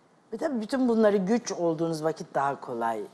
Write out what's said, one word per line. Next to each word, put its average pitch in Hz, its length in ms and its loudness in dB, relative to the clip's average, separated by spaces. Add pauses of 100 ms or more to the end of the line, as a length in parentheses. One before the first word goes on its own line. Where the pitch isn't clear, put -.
(320)
ve 226 40 -6
tabii 269 240 -2
bütün 254 280 0
bunları 220 280 6
güç 208 360 0
olduğunuz 165 520 -2
vakit 160 300 -4
daha 139 260 -2
kolay, 113 400 -4 (140)